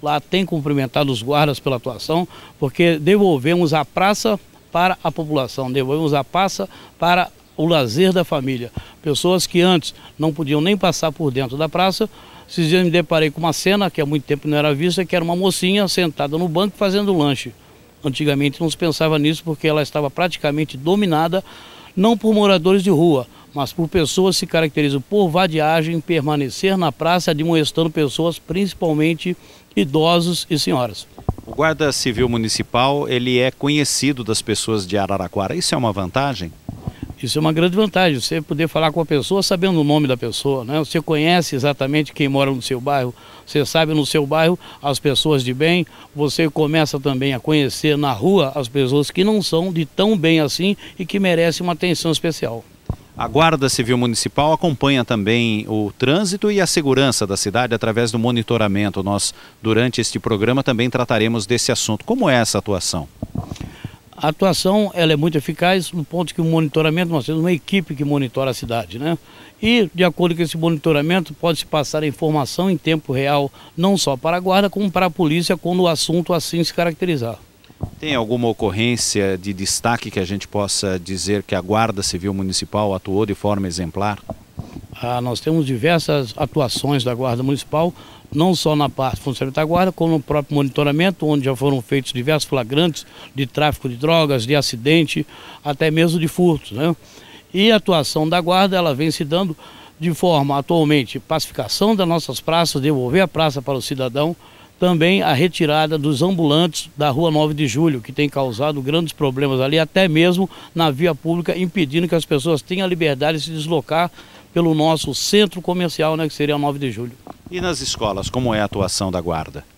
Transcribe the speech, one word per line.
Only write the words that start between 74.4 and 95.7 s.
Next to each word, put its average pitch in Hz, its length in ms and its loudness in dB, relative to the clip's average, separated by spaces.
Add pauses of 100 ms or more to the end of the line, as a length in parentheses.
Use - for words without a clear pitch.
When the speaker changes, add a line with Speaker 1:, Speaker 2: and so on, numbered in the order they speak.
Speaker 1:
guarda, 185 300 2
como 202 200 -2
para 180 160 0
a 175 40 0
polícia, 170 460 0
quando 180 260 0
o 175 60 4
assunto 165 440 0
assim 165 320 -2
se - 80 -4
caracterizar. 160 640 -2 (640)
Speaker 2:
Tem 151 140 -2
alguma 120 340 0
ocorrência 104 880 0
de 95 160 -8
destaque 107 580 -4
que 104 100 -4
a 92 40 -2
gente 95 240 -6
possa 98 500 -4
dizer 92 440 -4
que - 120 -4
a 92 60 0
Guarda 104 420 0
Civil 95 300 -4
Municipal 98 600 -4
atuou 98 320 -2
de 101 80 -4
forma 101 320 -2
exemplar? 92 520 -4 (840)
Speaker 1:
Ah, 123 180 -4
nós 123 200 -6
temos 160 260 0
diversas 135 720 0
atuações 135 680 -2
da 123 80 -2
Guarda 120 300 -2
Municipal, 151 500 -2 (400)
não 175 220 2
só 151 200 0
na 147 140 2
parte 123 280 -4
de - 60 -14
funcionamento 135 340 -4
da 156 80 0
Guarda, 175 280 2
como 165 220 0
no 151 60 2
próprio 147 340 -4
monitoramento, 147 720 0
onde 147 180 0
já 135 100 0
foram 131 280 0
feitos 139 300 -4
diversos 139 360 -2
flagrantes 139 560 0 (300)
de 139 100 -2
tráfico 147 440 -2
de 120 80 -6
drogas, 143 500 2
de 143 80 0
acidente, 143 720 0 (360)
até 151 280 0